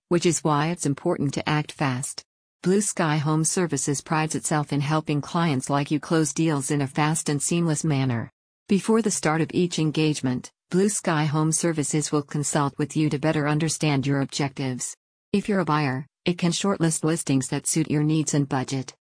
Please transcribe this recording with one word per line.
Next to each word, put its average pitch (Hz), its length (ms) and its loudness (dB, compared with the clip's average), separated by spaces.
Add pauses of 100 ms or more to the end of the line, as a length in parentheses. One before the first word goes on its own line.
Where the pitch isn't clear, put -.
(100)
which 175 160 2
is 165 180 0
why 151 240 2
it's 175 180 -4
important 143 480 -2
to - 140 -4
act 151 240 0
fast. 131 500 -4 (400)
Blue 190 180 4
Sky 160 380 0
Home 156 260 2
Services 156 560 0
prides 156 340 -2
itself 147 380 -2
in 143 80 0
helping 151 400 0
clients 151 500 0
like 143 220 0
you 147 80 0
close 160 320 0
deals 156 400 0
in 147 80 2
a 139 80 0
fast 156 400 0
and 147 120 0
seamless 170 440 0
manner. 131 440 0 (380)
Before 220 360 2
the 214 80 0
start 160 300 0
of 147 140 0
each 175 240 0
engagement, 151 720 0 (220)
Blue 190 160 4
Sky 156 380 0
Home 156 260 2
Services 156 580 0
will 147 140 0
consult 143 520 -2
with 147 200 -4
you 156 140 2
to 147 100 -2
better 156 260 0
understand 151 580 0
your 139 160 2
objectives. 135 760 -4 (360)
If 202 160 0
you're 202 120 2
a 170 40 0
buyer, 147 420 0 (180)
it 175 140 0
can 175 120 2
shortlist 165 540 0
listings 151 440 2
that 143 200 -4
suit - 200 0
your 151 140 2
needs 151 320 2
and 143 140 2
budget. 131 440 -4 (140)